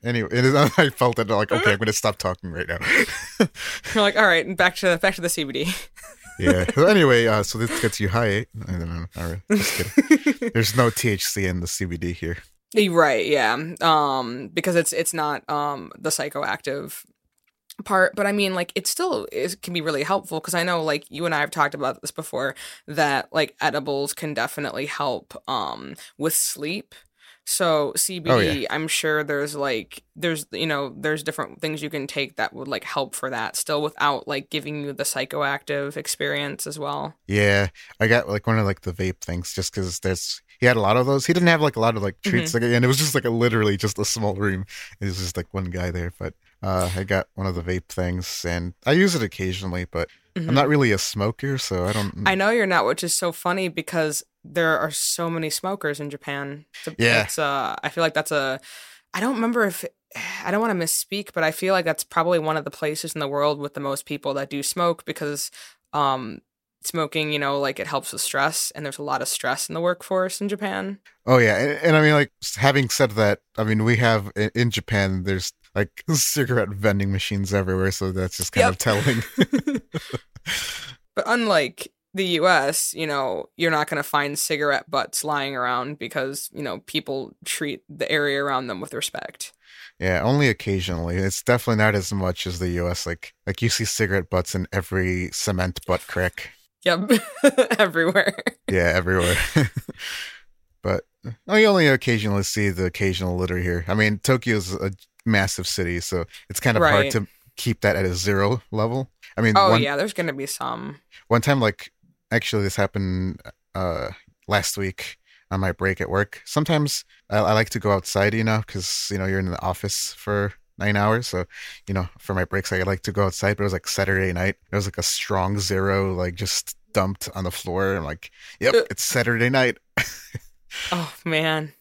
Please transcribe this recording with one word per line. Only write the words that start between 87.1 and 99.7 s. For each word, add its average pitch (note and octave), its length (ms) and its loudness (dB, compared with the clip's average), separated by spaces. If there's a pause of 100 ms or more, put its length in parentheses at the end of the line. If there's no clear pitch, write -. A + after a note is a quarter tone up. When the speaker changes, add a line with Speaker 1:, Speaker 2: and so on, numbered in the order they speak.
Speaker 2:
treat - 440 -6
the - 220 -6
area C#3+ 320 0
around C3 240 -2
them G2 140 -8
with - 120 -10
respect. - 600 -10 (480)
Speaker 1:
Yeah, F2+ 220 0
only C#3 260 4
occasionally. F2+ 680 -2
It's F#2+ 280 0
definitely A#2 400 2
not G#2+ 100 4
as F#2+ 180 -2
much F#2 360 -2
as F2 100 -6
the F2+ 120 -2
U F2 180 0
S. - 180 -4
Like, - 260 -8 (140)
like, G2+ 160 -4
you A#2 60 2
see - 160 0
cigarette G2 440 0
butts F2+ 280 0
in F#2 160 -2
every F#2 600 -2
cement F#2 540 -2
butt F2+ 220 0
crack. - 420 -4 (340)
Speaker 2:
Yep. F#3 280 2 (320)
<laughs> C4 340 4
Everywhere. F3 560 2 (340)
Speaker 1:
Yeah, F2 260 4
everywhere. F2 420 2 (180)
<laughs> C3+ 160 4 (1120)